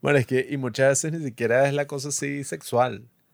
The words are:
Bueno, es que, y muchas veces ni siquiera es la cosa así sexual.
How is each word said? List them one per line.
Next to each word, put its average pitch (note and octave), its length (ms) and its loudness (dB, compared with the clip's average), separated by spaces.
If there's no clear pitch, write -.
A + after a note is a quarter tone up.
Bueno, C#3+ 200 4
es A#2 80 0
que, B2+ 200 0
y C#3+ 80 -6
muchas C3+ 460 2
veces D#3+ 160 -6
ni D#3 80 -6
siquiera A#2+ 400 2
es C#3 80 0
la C#3+ 140 -2
cosa C#3+ 220 -8
así C#3+ 340 -6
sexual. B2 580 -2